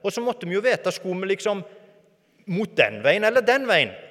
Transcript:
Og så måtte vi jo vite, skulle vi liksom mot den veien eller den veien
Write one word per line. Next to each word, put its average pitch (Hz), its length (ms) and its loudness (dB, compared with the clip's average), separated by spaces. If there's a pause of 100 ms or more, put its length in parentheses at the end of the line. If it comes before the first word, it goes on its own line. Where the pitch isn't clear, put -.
Og 196 140 -2
så 240 100 -2
måtte 220 240 -4
vi 180 80 -2
jo 208 80 0
vite, 190 300 2
skulle 185 320 -4
vi 190 80 0
liksom 202 260 -2 (920)
mot 202 220 -2
den 107 280 2
veien 190 200 2
eller 233 200 2
den 254 240 2
veien 139 240 2 (180)